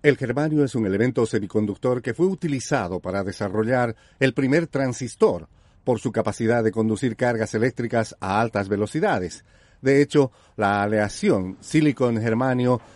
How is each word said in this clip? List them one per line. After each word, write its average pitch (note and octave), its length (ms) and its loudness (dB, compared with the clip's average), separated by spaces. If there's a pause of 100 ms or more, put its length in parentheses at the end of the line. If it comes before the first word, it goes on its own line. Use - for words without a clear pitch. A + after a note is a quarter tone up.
El C3+ 100 4
germanio D3 460 0
es C3 140 -2
un A2 100 0
elemento A2+ 400 0
semiconductor G#2+ 720 -2
que A#2+ 140 -6
fue F3 120 0
utilizado C3 720 -2
para F#2 240 -4
desarrollar A2 720 -2 (240)
el C3 140 2
primer C#3+ 340 2
transistor B2+ 800 -2 (340)
por A#2 160 0
su A2+ 140 -4
capacidad A2+ 500 0
de A2 80 2
conducir A2 460 -2
cargas A#2 380 -2
eléctricas A2+ 680 -2
a G2 200 0
altas G#2 280 -2
velocidades. G#2 760 -2 (380)
De C#3 180 4
hecho, C#3 300 2 (240)
la G2+ 300 0
aleación G#2 760 0
silicon-germanio B2 1200 2 (160)